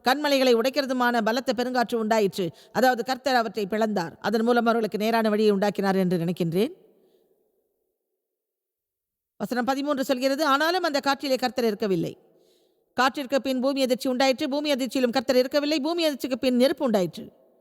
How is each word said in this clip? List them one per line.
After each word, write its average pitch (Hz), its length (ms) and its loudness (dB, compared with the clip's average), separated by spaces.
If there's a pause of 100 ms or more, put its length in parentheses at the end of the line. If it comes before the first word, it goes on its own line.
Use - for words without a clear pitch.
கன்மலைகளை 269 500 2
உடைக்கிறதுமான 247 680 0
பலத்த 240 340 -2
பெருங்காற்று 247 380 -2
உண்டாயிற்று. 214 560 0 (220)
அதாவது 240 320 2
கர்த்தர் 262 300 -2
அவற்றை 220 320 0
பிளந்தார். 202 540 -2
அதன் 220 220 0
மூலம் 240 220 4
அவர்களுக்கு 226 340 0
நேரான 220 300 2
வழியை 214 220 4
உண்டாக்கினார் 196 460 2
என்று 185 200 2
நினைக்கின்றேன். 175 560 0 (2750)
வசனம் 233 280 -4
பதிமூன்று 277 400 -2
சொல்கிறது, 269 400 0
ஆனாலும் 311 380 2
அந்த 294 180 -2
காற்றிலே 269 360 -2
கர்த்தர் 240 280 -2
இருக்கவில்லை. 196 540 -2 (760)
காற்றிற்கு 262 480 -2
பின் 262 180 -2
பூமி 269 220 0
அதிர்ச்சி 247 260 0
உண்டாயிற்று. 269 400 0
பூமி 294 240 -2
அதிர்ச்சியிலும் 254 380 0
கர்த்தர் 254 260 0
இருக்கவில்லை. 294 440 0
பூமி 330 280 0
அதிர்ச்சிக்கு 262 280 -4
பின் 254 200 0
நெருப்பு 277 280 2
உண்டாயிற்று. 208 480 -2 (280)